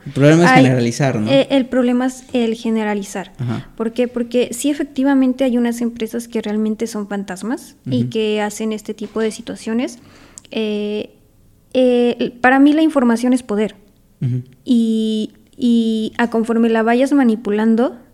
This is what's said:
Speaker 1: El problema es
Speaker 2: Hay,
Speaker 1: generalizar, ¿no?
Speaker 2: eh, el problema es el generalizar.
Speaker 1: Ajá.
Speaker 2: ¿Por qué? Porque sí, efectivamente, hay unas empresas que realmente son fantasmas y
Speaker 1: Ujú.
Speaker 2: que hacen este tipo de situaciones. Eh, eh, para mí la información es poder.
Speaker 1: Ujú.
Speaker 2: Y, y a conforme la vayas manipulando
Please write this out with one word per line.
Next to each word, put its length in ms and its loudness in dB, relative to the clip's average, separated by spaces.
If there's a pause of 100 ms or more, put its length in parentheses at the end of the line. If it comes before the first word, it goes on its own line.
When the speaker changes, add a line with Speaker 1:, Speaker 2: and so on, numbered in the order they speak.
Speaker 1:
El 60 -12
problema 320 6
es 80 6
Speaker 2:
Hay, 100 8
Speaker 1:
generalizar, 580 2
¿no? 100 -2
Speaker 2:
eh, 200 2
el 160 2
problema 400 0
es 160 -8 (100)
el 220 0
generalizar. 840 -4
Speaker 1:
Ajá. 380 -6
Speaker 2:
¿Por 160 -4
qué? 160 -2
Porque 440 -2
sí, 180 -2
efectivamente, 720 0
hay 140 0
unas 240 -2
empresas 460 -6
que 120 -6
realmente 460 -4
son 220 -8
fantasmas 680 -8 (100)
y 180 -2
Speaker 1:
Ujú. 80 -4
Speaker 2:
que 300 -2
hacen 320 -4
este 220 -8
tipo 260 -8
de 120 -2
situaciones. 640 -6 (540)
Eh, 580 -6 (640)
eh, 680 2
para 200 6
mí 120 8
la 100 2
información 500 2
es 100 0
poder. 320 -4 (480)
Speaker 1:
Ujú. 200 -2 (220)
Speaker 2:
Y, 680 0 (240)
y 600 0
a 140 0
conforme 400 0
la 140 0
vayas 280 2
manipulando 840 2 (180)